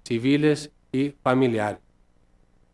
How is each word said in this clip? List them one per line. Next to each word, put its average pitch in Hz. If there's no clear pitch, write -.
civiles 143
y 139
familiares. 117